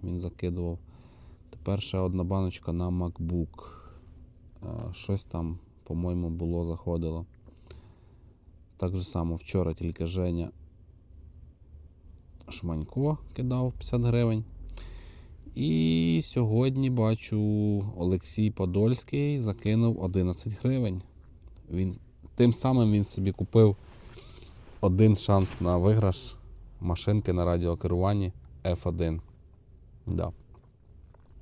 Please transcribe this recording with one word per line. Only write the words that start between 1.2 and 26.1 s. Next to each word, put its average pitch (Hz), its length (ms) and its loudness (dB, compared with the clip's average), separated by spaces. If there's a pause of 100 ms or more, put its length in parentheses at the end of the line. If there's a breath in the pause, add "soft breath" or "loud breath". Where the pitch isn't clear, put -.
Тепер 101 320 -4
ще - 160 -4
одна 92 260 0
баночка 92 500 -2
на 87 160 -2
MacBook. 87 800 -4 (920 loud breath)
Е, - 40 -12 (260)
щось 98 300 -6
там, 82 360 -6 (240)
по-моєму, 87 460 -2
було, 85 360 -2
заходило. 82 600 -4 (1500 loud breath)
Так 92 200 -2
же 90 60 -2
само 85 320 -2
вчора 85 380 -2
тільки 82 320 -4
Женя 87 460 -2 (2000)
Шманько 104 680 -4 (160)
кидав 127 380 -2
п'ятдесят - 300 -4
гривень. 117 420 2 (1120 loud breath)
І 160 680 2
сьогодні, 127 680 0
бачу, 110 500 0 (580)
Олексій 92 540 0
Подольський 123 880 0
закинув 110 640 2
одинадцять 92 500 0 (100)
гривень. 120 380 0 (680)
Він... 92 240 0 (400)
Тим 120 180 8
самим 123 380 4
він 104 140 4
собі 95 260 0
купив 101 440 6 (1080 loud breath)
один 101 340 6
шанс 98 460 2
на 90 160 2
виграш 101 580 2 (460)